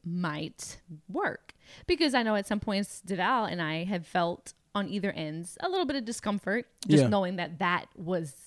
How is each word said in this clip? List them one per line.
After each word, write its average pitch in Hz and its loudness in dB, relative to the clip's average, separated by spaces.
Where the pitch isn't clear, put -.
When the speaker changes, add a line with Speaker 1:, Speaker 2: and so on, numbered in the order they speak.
Speaker 1:
might 165 -4
work." - -4
Because 320 4
I 240 4
know 220 2
at 202 0
some 208 0
points, 202 -2
Deval 196 0
and 175 -2
I 160 -2
have 180 -2
felt - -2
on 202 -2
either 196 -2
ends 160 -8
a 349 -2
little 359 2
bit 277 -2
of 254 -2
discomfort, 208 -2
just 151 10
Speaker 2:
Yeah. 117 6
Speaker 1:
knowing 190 2
that 170 -6
that 180 2
was 165 -4